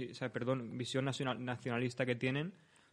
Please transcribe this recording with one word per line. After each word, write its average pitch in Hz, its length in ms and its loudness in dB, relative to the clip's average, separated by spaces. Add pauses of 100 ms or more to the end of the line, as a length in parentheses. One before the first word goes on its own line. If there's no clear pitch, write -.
o - 40 -12
sea, 123 180 -4
perdón, 120 460 0
visión 131 280 0
nacional-, 131 380 0
nacionalista 123 640 0
que 123 100 4
tienen, 135 380 0 (380)